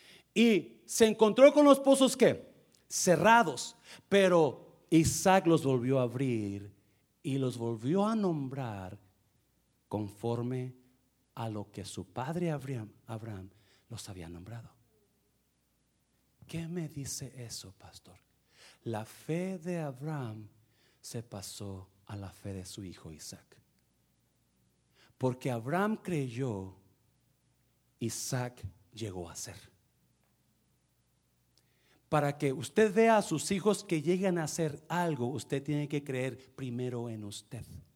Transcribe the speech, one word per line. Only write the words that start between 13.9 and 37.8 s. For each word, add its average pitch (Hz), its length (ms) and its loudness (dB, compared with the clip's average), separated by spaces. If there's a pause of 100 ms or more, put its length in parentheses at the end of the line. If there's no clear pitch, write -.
había 90 180 -12
nombrado. 95 400 -16 (1800)
¿Qué 165 220 -8
me 165 220 -8
dice 135 420 -10 (100)
eso, 101 360 -14
pastor? - 400 -20 (640)
La 110 240 -6
fe 185 500 -6
de 175 220 -6
Abraham 131 680 -8 (540)
se - 220 -12
pasó 98 680 -12 (180)
a 107 100 -12
la 98 140 -10
fe - 220 -12
de 92 140 -10
su - 180 -14
hijo 82 280 -16
Isaac. - 440 -18 (1600)
Porque 127 340 -4
Abraham 160 460 -2
creyó, 120 760 -6 (1200)
Isaac 120 640 -6 (300)
llegó 92 380 -10
a 80 40 -18
ser. - 220 -14 (2500)
Para 143 260 0
que 143 160 0
usted 180 400 2
vea 226 240 6
a 208 60 4
sus - 280 -4
hijos 196 320 0
que 160 200 -2
lleguen 180 340 0
a 165 80 -2
hacer 151 420 -6
algo, 160 420 -2
usted 139 340 -6
tiene 147 260 -4
que 143 160 -4
creer 131 320 -6 (180)
primero 123 540 -6
en 107 160 -10
usted. 104 400 -14 (320)